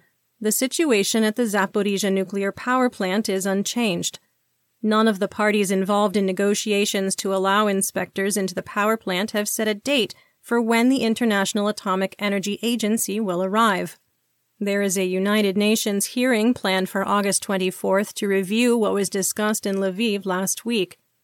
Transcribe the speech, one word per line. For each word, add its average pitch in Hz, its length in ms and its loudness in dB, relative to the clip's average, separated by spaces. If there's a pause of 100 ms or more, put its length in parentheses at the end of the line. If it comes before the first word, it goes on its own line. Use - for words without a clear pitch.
(400)
the 214 120 0
situation 233 720 2
at 214 120 0
the 247 80 0
Zaporizhia 196 680 0
nuclear 190 400 -2
power 254 360 0
plant 202 400 -2
is 190 180 -2
unchanged. 196 720 -2 (640)
None 214 240 4
of 208 120 2
the 190 100 0
parties 208 420 2
involved 202 460 2
in 196 100 2
negotiations 202 880 0
to 190 180 -2
allow 196 320 2
inspectors 196 720 -2
into 190 180 -2
the 180 80 -4
power 214 340 0
plant 196 360 -4
have 208 160 -2
set 220 200 -2
a 214 60 0
date 247 400 0 (260)
for 240 200 0
when 233 280 4
the 262 140 2
International 214 680 0
Atomic 190 500 -2
Energy 202 440 -2
Agency 220 580 -2
will 185 220 -2
arrive. 190 560 0 (600)
There 202 240 0
is 196 160 0
a 190 60 0
United 190 520 0
Nations 208 500 0
hearing 247 460 2
planned 190 360 0
for 196 180 -4
August 196 360 0
twenty-fourth 190 720 -2
to 208 140 -4
review 214 480 2
what 202 160 0
was 196 160 0
discussed 214 580 -2
in 196 100 -2
Lviv 196 500 -2
last - 380 -4
week. 226 340 -2 (240)